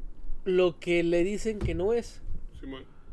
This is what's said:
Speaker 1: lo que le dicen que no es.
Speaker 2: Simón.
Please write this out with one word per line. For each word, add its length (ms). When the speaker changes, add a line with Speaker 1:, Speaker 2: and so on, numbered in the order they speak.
Speaker 1:
lo 360
que 240
le 200
dicen 360
que 160
no 180
es. 280
Speaker 2:
Simón. 240